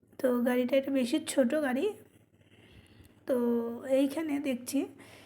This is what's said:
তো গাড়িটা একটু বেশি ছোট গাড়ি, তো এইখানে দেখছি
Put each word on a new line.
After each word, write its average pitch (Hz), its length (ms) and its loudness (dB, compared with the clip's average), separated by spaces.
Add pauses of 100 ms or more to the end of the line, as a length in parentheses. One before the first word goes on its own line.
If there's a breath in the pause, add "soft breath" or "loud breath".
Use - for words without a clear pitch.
(200)
তো 269 60 0 (220)
গাড়িটা 247 320 0
একটু 277 100 -4 (100)
বেশি 240 160 0 (160)
ছোট 262 200 2 (140)
গাড়ি, 262 200 0 (1400 soft breath)
তো 262 80 2 (600)
এইখানে 294 340 0 (160)
দেখছি 262 300 -4 (480 loud breath)